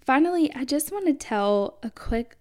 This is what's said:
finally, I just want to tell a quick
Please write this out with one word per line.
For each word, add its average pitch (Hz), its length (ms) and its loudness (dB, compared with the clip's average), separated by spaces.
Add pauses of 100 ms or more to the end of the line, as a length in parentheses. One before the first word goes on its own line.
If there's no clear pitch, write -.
finally, 320 500 4
I 262 100 -6
just 294 260 -2
want 392 160 -4
to 294 80 2
tell 202 680 -2
a 226 80 -8
quick - 500 -6